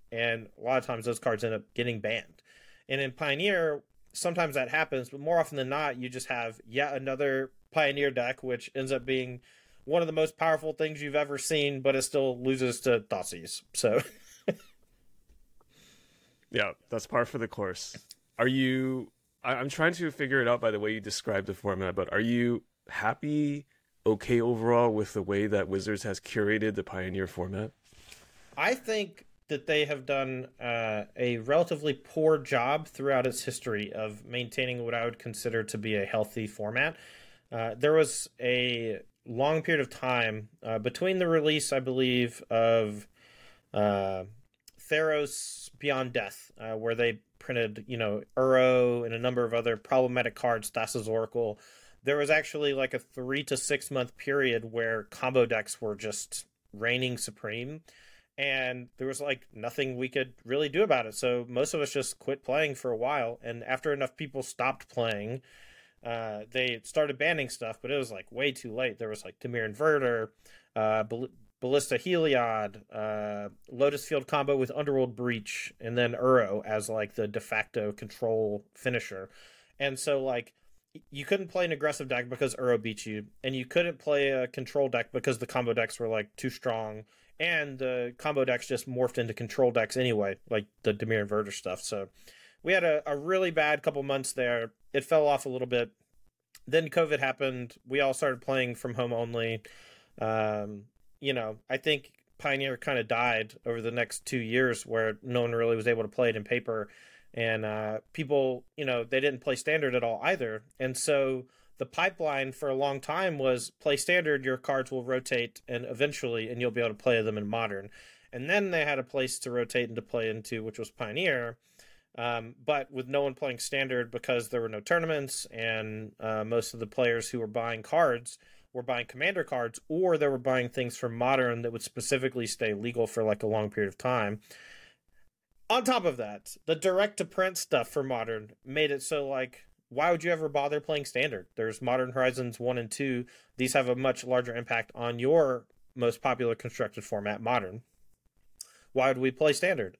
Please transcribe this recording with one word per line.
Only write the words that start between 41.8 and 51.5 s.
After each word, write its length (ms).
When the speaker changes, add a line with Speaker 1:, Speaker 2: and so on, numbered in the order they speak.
Speaker 1:
of, 580
uh, 500
Theros 800
Beyond 340
Death, 460
uh, 140
where 220
they 240
printed, 480
you 100
know, 260
Uro 680
and 80
a 60
number 240
of 100
other 240
problematic 580
cards, 340
Thassa's 380
Oracle. 520